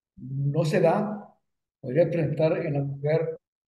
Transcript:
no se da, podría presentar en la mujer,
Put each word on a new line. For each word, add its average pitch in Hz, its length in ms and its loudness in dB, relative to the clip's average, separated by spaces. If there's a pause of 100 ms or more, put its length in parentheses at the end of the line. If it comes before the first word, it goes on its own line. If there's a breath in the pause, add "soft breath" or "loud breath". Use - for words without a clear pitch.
(160)
no 139 480 -2
se 190 160 2
da, 185 540 0 (460)
podría 127 300 2
presentar 160 560 0
en 143 80 -4
la 139 80 0
mujer, 151 560 -2 (300)